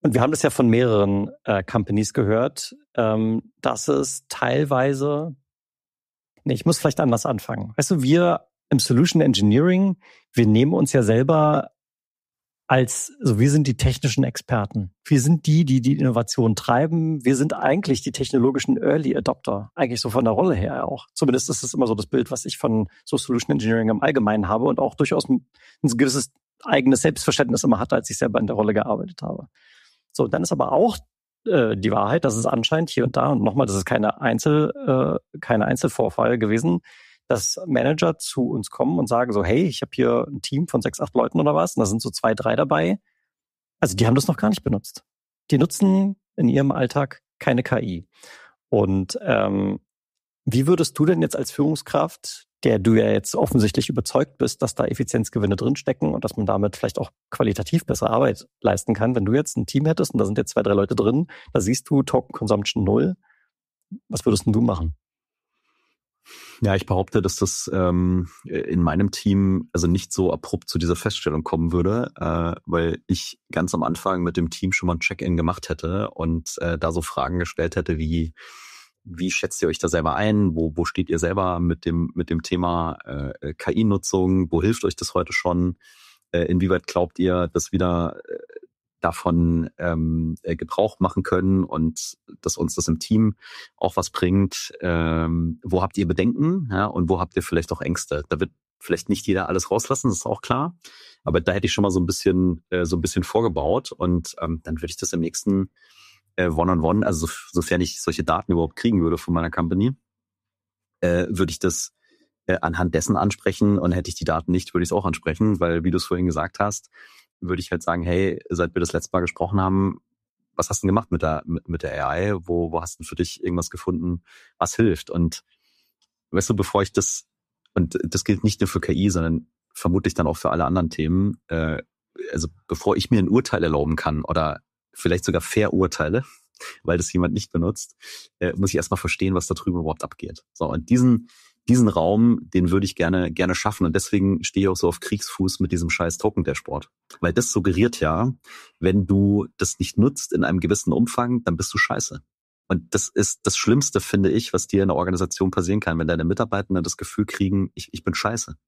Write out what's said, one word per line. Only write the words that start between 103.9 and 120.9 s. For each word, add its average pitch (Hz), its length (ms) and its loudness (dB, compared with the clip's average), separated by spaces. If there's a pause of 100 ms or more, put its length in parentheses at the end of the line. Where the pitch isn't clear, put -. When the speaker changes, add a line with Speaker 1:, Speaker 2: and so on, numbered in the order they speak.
Speaker 2:
und, 90 480 -2
ähm, 82 220 -6
dann 80 140 -8
würde 78 100 -8
ich 82 100 -10
das - 160 -6
im 85 80 -2
nächsten, 95 500 -2 (640)
äh, 90 120 0
One-on-One, 85 580 2
also 82 200 -2
sof-, - 260 -12
sofern 87 300 0
ich - 180 -6
solche 80 240 -4
Daten 82 280 -2
überhaupt 82 220 0
kriegen 107 280 2
würde 82 160 0
von 87 160 -4
meiner 82 160 0
Company, 92 420 0 (1080)
äh, 87 280 2
würde 92 220 0
ich 87 80 -8
das, - 340 -2 (540)
äh, 92 160 0
anhand 82 320 -2
dessen 82 220 0
ansprechen 101 640 0
und 87 140 2
hätte 87 160 -2
ich - 80 -8
die - 80 -8
Daten 80 260 -2
nicht, 90 220 -2
würde 87 100 0
ich's 87 100 -2
auch 98 120 0
ansprechen, 85 560 0
weil, 85 240 0
wie 90 60 2
du's 85 160 -2
vorhin 90 200 0
gesagt 78 320 -4
hast, 104 300 -4 (520)
würde 90 200 -4
ich - 100 -8
halt 87 120 -4
sagen, 85 200 -2
"Hey, 87 460 0
seit 85 260 -2
wir 90 60 0
das 87 120 -2
letzte - 200 -6
Mal 92 80 0
gesprochen 90 400 -2
haben, 95 400 0 (560)
was - 140 -4
hast - 120 -4
du - 40 0
denn 95 80 4